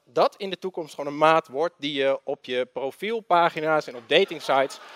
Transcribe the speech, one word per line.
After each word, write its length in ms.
dat 320
in 120
de 100
toekomst 360
gewoon 160
een 60
maat 300
wordt 300
die 160
je 300
op 220
je 200
profielpagina's 1200
en 80
op 140
datingsites 720